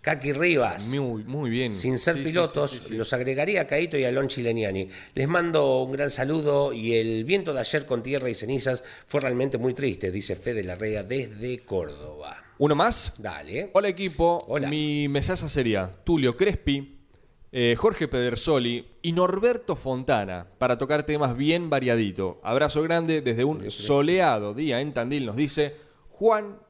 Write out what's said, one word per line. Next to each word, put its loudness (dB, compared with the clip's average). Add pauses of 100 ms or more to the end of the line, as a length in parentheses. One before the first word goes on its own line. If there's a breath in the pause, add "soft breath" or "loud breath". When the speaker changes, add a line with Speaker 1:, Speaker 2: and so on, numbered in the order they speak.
Speaker 1:
Caqui -2
Rivas. 2
Speaker 2:
Muy, -2
muy -4
bien. 0
Speaker 1:
Sin 0
ser 2
Speaker 2:
Sí, -4
sí, -4
Speaker 1:
pilotos, 0
Speaker 2:
sí, -10
sí, -14
sí. -6
Speaker 1:
los -2
agregaría 0
a 0
Caito -2
y 2
a 0
Lonchi -2
Leniani. -2 (260 loud breath)
Les 0
mando 4
un -6
gran -2
saludo 2
y 0
el 0
viento 0
de -2
ayer -2
con -2
tierra -2
y -4
cenizas -2 (240 loud breath)
fue 0
realmente 0
muy 0
triste, -2
dice -4
Fede -4
Larrea -4
desde -6
Córdoba. -8 (140)
Speaker 2:
¿Uno 4
más? 0
Speaker 1:
Dale. -8
Speaker 2:
Hola, 4
equipo. 0
Speaker 1:
Hola. 0
Speaker 2:
Mi 0
mesaza 0
sería 0 (140)
Tulio 4
Crespi, 0 (540 soft breath)
eh, 4
Jorge 2
Pedersoli 0 (140)
y -4
Norberto 2
Fontana -2 (120)
para 2
tocar 0
temas 0
bien 0
variadito. 0
Abrazo 2
grande 2
desde 2
un 0
Speaker 1:
Tulio -8
Crespi. -10
Speaker 2:
soleado 4
día 0
en -6
Tandil, -2
nos -6
dice 0 (360 loud breath)
Juan 2 (120)